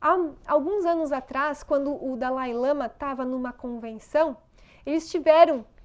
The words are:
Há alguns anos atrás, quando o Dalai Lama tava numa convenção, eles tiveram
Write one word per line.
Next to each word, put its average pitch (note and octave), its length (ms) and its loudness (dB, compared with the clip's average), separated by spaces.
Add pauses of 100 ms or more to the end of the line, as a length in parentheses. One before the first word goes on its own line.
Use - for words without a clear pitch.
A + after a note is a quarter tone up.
Há E4+ 160 4 (280)
alguns E4+ 400 0
anos E4 260 0
atrás, C#4 520 -4
quando C#4+ 280 0
o C4 240 -6
Dalai B3+ 380 -4
Lama C4 340 0
tava C4+ 380 -8
numa B3+ 260 -6
convenção, A#3+ 840 -4 (480)
eles D#4+ 240 -2
tiveram D#4+ 560 6 (200)